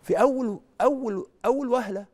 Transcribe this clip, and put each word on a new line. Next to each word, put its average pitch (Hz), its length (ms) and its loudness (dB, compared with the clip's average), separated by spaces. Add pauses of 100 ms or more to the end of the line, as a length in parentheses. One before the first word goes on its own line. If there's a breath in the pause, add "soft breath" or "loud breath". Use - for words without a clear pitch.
في - 180 2
أول، 254 380 2 (220)
أول، 240 460 0 (180)
أول 262 220 0
وهلة 202 460 -2